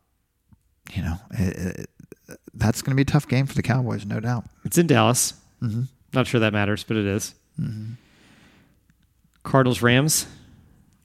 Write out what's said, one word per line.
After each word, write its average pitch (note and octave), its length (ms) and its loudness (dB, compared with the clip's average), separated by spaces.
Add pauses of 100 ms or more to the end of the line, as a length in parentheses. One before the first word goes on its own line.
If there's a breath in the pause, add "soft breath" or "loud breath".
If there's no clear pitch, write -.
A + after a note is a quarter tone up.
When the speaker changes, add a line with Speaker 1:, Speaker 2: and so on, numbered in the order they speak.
(920)
Speaker 1:
you F2+ 100 -4
know, E2 140 -4 (160)
it, F#2 240 -2
it, - 340 -8 (680)
that's A2 240 0
gonna C3+ 140 -2
be C#3 60 4
a C3+ 40 2
tough - 220 0
game C3+ 180 0
for - 80 -8
the - 80 -2
Cowboys, A2+ 440 -2
no A2 140 -6
doubt. A#2 240 -4 (200)
Speaker 2:
It's - 140 -2
in E3+ 80 4
Dallas. A#2+ 480 4 (280)
Speaker 1:
Mm-hmm. A#2 200 -2 (300)
Speaker 2:
Not B2 140 2
sure B2 140 0
that A2 120 2
matters, G#2 320 -2
but A2+ 120 -4
it G#2 100 0
is. G2+ 280 -4 (260)
Speaker 1:
Mm-hmm. A2 320 -8 (1500 soft breath)
Speaker 2:
Cardinals, B2+ 400 2
Rams. B2+ 440 4 (800 soft breath)